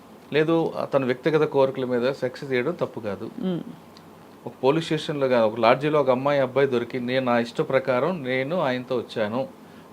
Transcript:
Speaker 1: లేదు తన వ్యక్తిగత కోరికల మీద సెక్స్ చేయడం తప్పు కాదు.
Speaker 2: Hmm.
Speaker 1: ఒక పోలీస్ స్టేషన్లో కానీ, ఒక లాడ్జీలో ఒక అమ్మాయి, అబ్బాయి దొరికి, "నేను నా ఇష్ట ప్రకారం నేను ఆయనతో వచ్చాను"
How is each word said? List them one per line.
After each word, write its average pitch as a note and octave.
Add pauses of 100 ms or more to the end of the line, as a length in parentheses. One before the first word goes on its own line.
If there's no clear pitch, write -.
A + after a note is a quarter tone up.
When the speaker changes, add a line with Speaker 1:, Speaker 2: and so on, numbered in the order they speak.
(340)
Speaker 1:
లేదు D#3 (200)
తన C3+
వ్యక్తిగత D3
కోరికల C3+
మీద B2
సెక్స్ C3
చేయడం C3
తప్పు -
కాదు. G#2+
Speaker 2:
Hmm. F3+ (840)
Speaker 1:
ఒక - (100)
పోలీస్ D#3+
స్టేషన్లో D3+
కానీ, B2
ఒక A2
లాడ్జీలో C#3+
ఒక C3
అమ్మాయి, C#3
అబ్బాయి C3
దొరికి, A#2+
"నేను B2+
నా A#2+
ఇష్ట A#2
ప్రకారం C3+
నేను C3
ఆయనతో B2+
వచ్చాను" A2 (440)